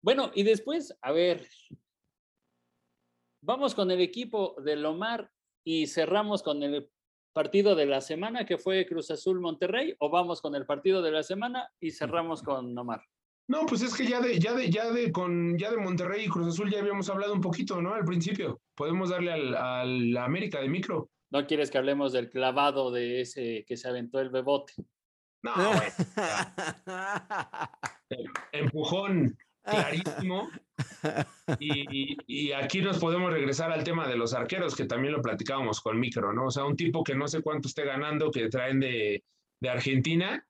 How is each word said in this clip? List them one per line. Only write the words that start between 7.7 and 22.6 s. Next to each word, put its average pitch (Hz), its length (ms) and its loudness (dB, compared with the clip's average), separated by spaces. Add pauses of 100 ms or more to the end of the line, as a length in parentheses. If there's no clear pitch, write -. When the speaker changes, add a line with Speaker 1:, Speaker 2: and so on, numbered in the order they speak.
Speaker 1:
de 151 120 4
la 135 140 2
semana 208 460 -4
que 170 120 0
fue 190 280 2
Cruz 165 240 -6
Azul 185 300 0
Monterrey, 180 580 -2
o 147 120 2
vamos 175 300 2
con 147 140 -4
el 135 120 -4
partido 180 360 2
de 160 100 2
la 156 100 2
semana 240 460 -4 (120)
y 160 100 -4
cerramos 160 520 -2
con 123 340 -4
Omar? 120 260 -6 (460)
Speaker 2:
No, 311 180 2
pues 226 160 0
es 254 120 -2
que 262 120 -2
ya 247 140 0
de, 233 200 2
ya 220 140 2
de, 247 160 0
ya 220 200 2
de, 233 220 0
con, 175 440 0
ya 202 140 0
de 233 60 2
Monterrey 185 480 0
y 202 40 0
Cruz 170 200 2
Azul 190 220 0
ya 208 100 2
habíamos 202 300 2
hablado 202 220 0
un 190 80 2
poquito, 180 400 0
¿no? 185 140 2
Al 208 100 0
principio. 170 560 0 (140)
Podemos 175 360 0
darle 175 220 0
al, 139 220 0
al 127 600 2
América 143 440 0
de 135 80 0
micro. 156 420 -2 (200)
Speaker 1:
¿No 143 160 0
quieres 147 240 2
que 139 80 2
hablemos 139 340 2
del 120 180 0
clavado 131 600 2